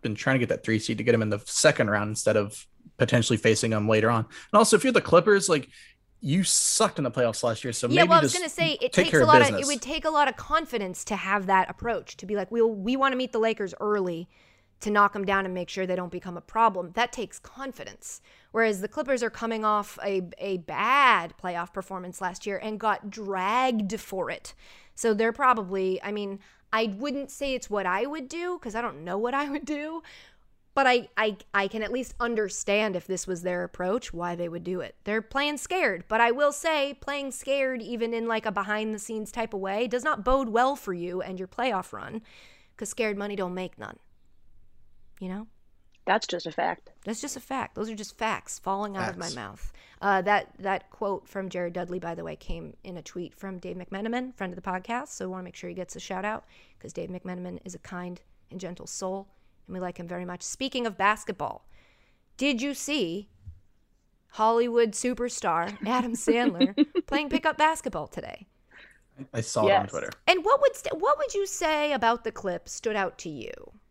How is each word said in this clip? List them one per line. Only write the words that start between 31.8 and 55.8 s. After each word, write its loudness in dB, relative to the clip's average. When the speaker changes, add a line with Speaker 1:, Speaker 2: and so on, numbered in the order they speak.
Speaker 2:
at -4
least -4
understand 0
if -6
this -6
was -6
their -2
approach, -4
why -6
they -6
would -10
do -4
it. -10
They're -2
playing -2
scared, -2
but 0
I 6
will 4
say 0
playing -6
scared, -2
even -4
in, -2
like, -2
a 0
behind -2
the -8
scenes -8
type -4
of -4
way, -2
does -2
not 0
bode 4
well 4
for -8
you -4
and -8
your -8
playoff -2
run, -10
'cause -10
scared -2
money -6
don't -4
make -8
none. -14
You -8
know? -8
Speaker 3:
That's 2
just -4
a -8
fact. -4
Speaker 2:
That's -8
just -8
a -14
fact. -6
Those -6
are -8
just -12
facts -6
falling -4
out -4
of -8
my -8
Speaker 1:
Facts. -8
Speaker 2:
mouth. -8
Uh, 2
that, 2
that -4
quote -6
from -8
Jared -6
Dudley, -6
by -8
the -12
way, -10
came -8
in -14
a -14
tweet -12
from -12
Dave -12
McMenamin, -6
friend -6
of -14
the -6
podcast. -6
So -10
I -8
wanna -10
make -18
sure -12
he -10
gets -10